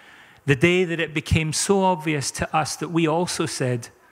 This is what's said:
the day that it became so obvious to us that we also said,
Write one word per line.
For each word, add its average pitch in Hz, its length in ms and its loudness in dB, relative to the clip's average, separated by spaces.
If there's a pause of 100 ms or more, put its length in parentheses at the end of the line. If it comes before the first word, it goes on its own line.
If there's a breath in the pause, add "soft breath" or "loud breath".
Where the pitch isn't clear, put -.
(460 loud breath)
the 143 100 4
day 175 280 4
that 165 160 -4
it 156 140 -4
became 156 400 0
so 196 300 2
obvious 156 480 0
to - 240 -4
us 156 200 -2
that 151 140 -8
we 165 180 2
also 170 380 0
said, 123 440 -4 (220 soft breath)